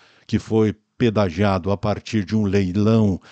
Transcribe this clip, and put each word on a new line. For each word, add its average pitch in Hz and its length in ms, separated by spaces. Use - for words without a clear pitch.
que 107 120
foi 110 360
pedagiado 98 720
a 101 60
partir 101 480
de 95 100
um 107 100
leilão 101 760